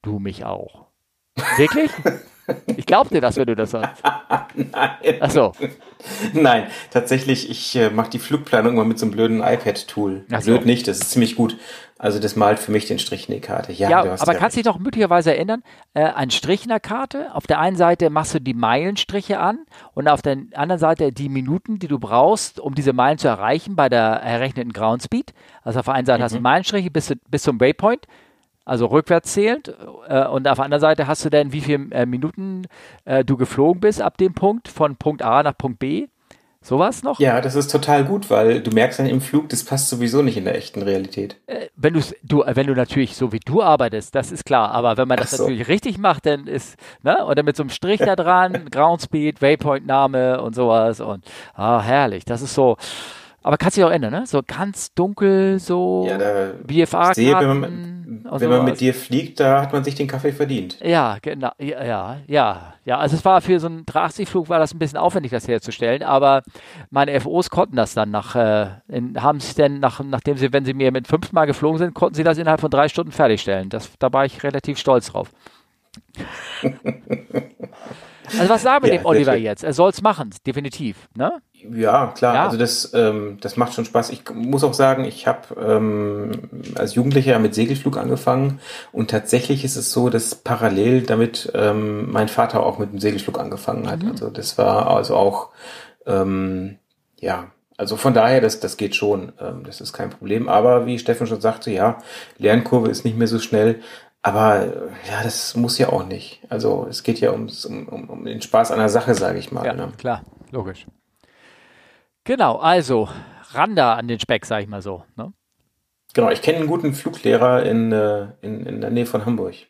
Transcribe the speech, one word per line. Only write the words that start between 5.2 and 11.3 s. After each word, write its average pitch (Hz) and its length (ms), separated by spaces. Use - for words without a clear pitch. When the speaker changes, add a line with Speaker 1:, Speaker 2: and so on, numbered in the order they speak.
Speaker 1:
so. 117 200
Speaker 2:
Nein, 123 360
tatsächlich, 131 580
ich, - 240
äh, 113 160
mach 113 160
die - 140
Flugplanung 123 540
immer 110 100
mit 113 160
so 113 60
einem 101 60
blöden 113 300
iPad-Tool. 104 880
Speaker 1:
Ach 110 100
so. 104 120
Speaker 2:
Blöd 120 120
nicht, 120 220
das 95 120
ist - 120
ziemlich 113 240